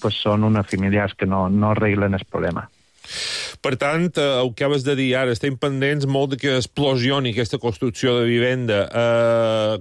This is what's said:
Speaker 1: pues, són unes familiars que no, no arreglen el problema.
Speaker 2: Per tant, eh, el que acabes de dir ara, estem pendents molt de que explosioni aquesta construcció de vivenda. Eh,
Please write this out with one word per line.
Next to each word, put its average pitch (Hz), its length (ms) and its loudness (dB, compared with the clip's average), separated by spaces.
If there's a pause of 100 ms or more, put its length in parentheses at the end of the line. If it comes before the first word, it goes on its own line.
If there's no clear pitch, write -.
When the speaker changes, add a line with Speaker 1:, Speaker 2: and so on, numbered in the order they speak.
Speaker 1:
pues, 107 180 -2
són 107 240 2
unes 107 240 2
familiars 98 480 0
que - 80 -4
no, 95 240 0
no 104 240 2
arreglen 101 460 0
el - 100 -14
problema. 87 400 -4 (960)
Speaker 2:
Per 135 160 -2
tant, 156 240 0 (160)
eh, 143 40 2 (180)
el 127 100 0
que 139 140 -2
acabes 139 180 0
de 143 100 0
dir 131 220 0
ara, 131 160 2
estem 135 240 -2
pendents 139 500 0
molt 139 280 0
de 123 80 -4
que 135 160 0
explosioni 135 760 0
aquesta 117 260 -2
construcció 123 600 0
de 117 100 2
vivenda. 123 560 2
Eh, 117 960 2